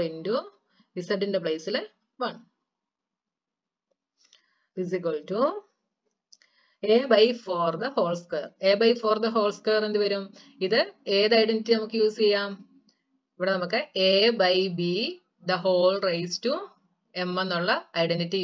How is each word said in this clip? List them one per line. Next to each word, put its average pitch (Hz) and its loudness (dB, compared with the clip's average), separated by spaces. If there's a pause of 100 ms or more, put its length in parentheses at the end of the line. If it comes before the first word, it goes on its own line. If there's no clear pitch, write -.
into 160 -6 (760)
z-ന്റെ 196 -2
പ്ലേസിൽ 160 -4 (500)
one 185 -8 (2500)
is 180 -6
equal 165 -4 (100)
to 208 -2 (1500)
a - 6 (160)
by 208 8 (220)
four 170 0 (140)
the 262 -4
whole 175 0
square. - -8 (200)
a - 6 (100)
by 226 6 (120)
four 220 2 (120)
the 226 0
whole 208 0
square 214 0
എന്ത് 208 -2
വരും? 196 -2 (420)
ഇത് 220 2 (380)
ഏത് 214 4
ഐഡന്റിറ്റി 220 0
നമുക്ക് 220 -2
യൂസ് 214 0
ചെയ്യാം? 202 2 (840)
ഇവിടെ 185 -2
നമുക്ക് 180 -4 (260)
a 190 6 (300)
by 185 4 (240)
b 175 0 (600)
the 185 0
whole 185 4 (140)
raise 170 -6 (120)
to 269 -2 (760)
m 180 -4 (120)
എന്നുള്ള 180 -2 (320)
ഐഡന്റിറ്റി 170 -2